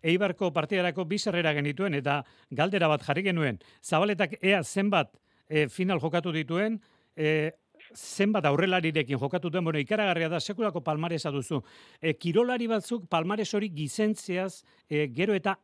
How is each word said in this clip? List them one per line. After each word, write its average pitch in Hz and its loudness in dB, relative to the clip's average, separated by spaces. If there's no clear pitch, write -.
Eibarko 180 2
partidarako 175 0
bi 196 -2
sarrera 175 0
genituen, 147 -2
eta 139 0
galdera 170 2
bat 151 2
jarri 147 0
genuen. 160 0
Zabaletak 180 0
ea 190 4
zenbat, 190 2
eh, 151 2
final 185 0
jokatu 165 0
dituen, 175 -2
eh, 156 0
zenbat 202 0
aurrelarirekin 156 2
jokatu 160 -4
duen, 180 -2
bueno, 160 0
ikaragarria 175 0
da, 165 -2
sekulako 196 -4
palmaresa 156 -2
duzu. 139 -4
Eh, 160 0
kirolari 233 0
batzuk 220 -2
palmares 185 0
hori 208 0
gizentzeaz, 185 -4
eh, 151 0
gero 196 2
eta 196 0